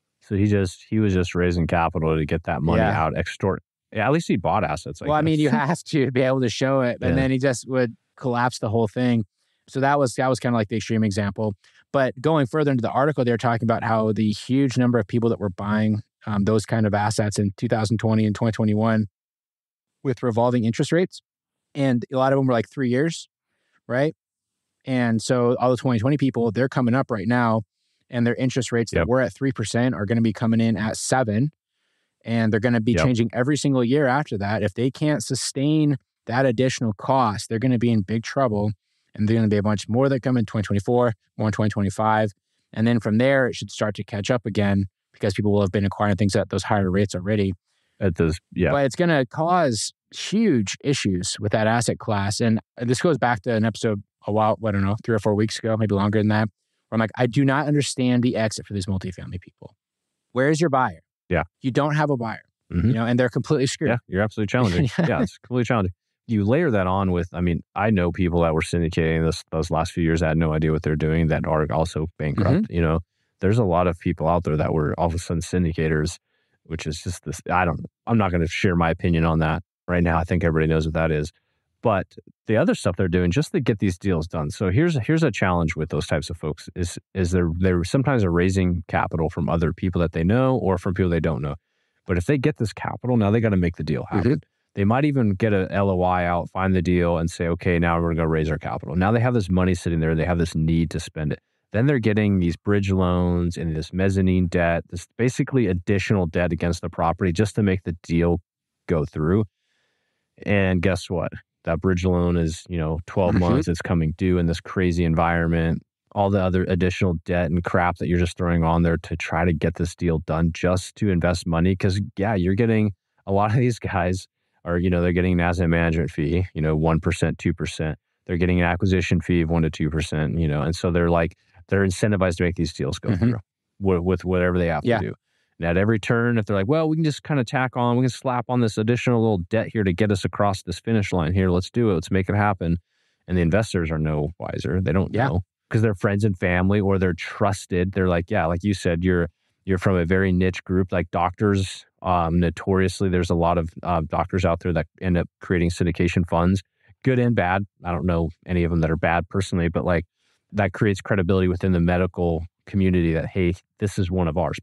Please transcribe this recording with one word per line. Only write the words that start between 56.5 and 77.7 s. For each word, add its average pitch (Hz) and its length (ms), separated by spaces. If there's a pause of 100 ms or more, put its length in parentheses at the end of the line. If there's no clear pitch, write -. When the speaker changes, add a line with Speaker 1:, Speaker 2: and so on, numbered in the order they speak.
Speaker 2:
where 113 80
I'm - 20
like, 113 180
"I 127 100
do 135 180
not 135 200
understand 127 580
the 123 120
exit 110 320
for - 60
these 98 120
multifamily 92 540
people. - 340 (600)
Where 131 160
is 156 100
your 170 100
buyer? 127 300 (300)
Speaker 1:
Yeah. 82 140 (180)
Speaker 2:
You 135 100
don't 147 240
have 151 140
a 143 80
buyer, 113 260 (280)
Speaker 1:
Mm-hmm. 87 180
Speaker 2:
you 120 40
know, 113 120
and 120 140
they're 127 100
completely 135 380
screwed." 131 240
Speaker 1:
Yeah, 120 60 (100)
you're 92 140
absolutely 107 300
challenging. 120 420
Speaker 2:
<laughs> - 60
Yeah. 165 80
Speaker 1:
Yeah, 107 160
it's - 140
completely 123 280
challenging. 101 280 (340)
You 107 160
layer 139 280
that 98 160
on 95 260
with, 87 200
I 82 60
mean, 85 240 (100)
I 101 160
know 90 220
people 85 300
that 82 120
were 78 80
syndicating 80 640
this, 80 240
those 80 220
last 80 220
few 87 100
years 80 160
that 85 80
had 78 100
no 80 140
idea 78 220
what 76 100
they're 76 140
doing 80 300
that 76 180
are 78 260
also 80 360 (120)
bankrupt. 101 440
Speaker 2:
Mm-hmm. - 100
Speaker 1:
You 85 80
know, 82 180 (400)
there's 101 180
a 123 60
lot 90 240
of 85 100
people 80 300
out 85 160
there 76 140
that 78 160
were 76 260
all 85 80
of 80 80
a 85 40
sudden 85 220
syndicators, 80 760 (460)
which 82 220
is 78 160
just - 220
this, - 160 (100)
I 87 140
don't, 85 160 (280)